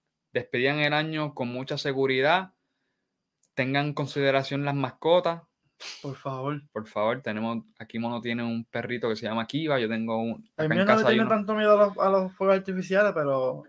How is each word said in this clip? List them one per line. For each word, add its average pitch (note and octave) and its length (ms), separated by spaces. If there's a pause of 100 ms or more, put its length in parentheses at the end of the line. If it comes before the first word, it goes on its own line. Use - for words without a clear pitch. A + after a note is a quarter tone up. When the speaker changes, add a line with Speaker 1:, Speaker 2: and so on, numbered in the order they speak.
(320)
Speaker 1:
despidan B2+ 480
el D3 140
año D3+ 400
con B2+ 160
mucha C3 280
seguridad. C3+ 760 (1000)
Tengan C#3+ 400
consideración C#3 720
las C#3+ 120
mascotas. E3 680 (600)
Speaker 2:
Por C#3 140
favor. C#3 460 (100)
Speaker 1:
Por G#2+ 160
favor, A2+ 340
tenemos, A2+ 440 (120)
aquí A#2 220
Mono A#2 220
tiene A#2+ 220
un A#2 200
perrito A#2+ 460
que A2 80
se A2+ 80
llama A2+ 200
Kiva, D3 320
yo A2+ 120
tengo A2+ 300
un, A2+ 360
Speaker 2:
El - 0
Speaker 1:
acá D#3 80
en D#3 60
Speaker 2:
mío - 80
no F#3+ 80
le - 20
Speaker 1:
casa A3 140
hay A3 140
Speaker 2:
tiene A3 100
Speaker 1:
uno. A3 100
Speaker 2:
tanto G#3 180
miedo G#3+ 200
a G#3 120
los, G3 120
a F#3+ 120
los F#3+ 220
fuegos F#3+ 240
artificiales, F#3+ 580
pero C#3 560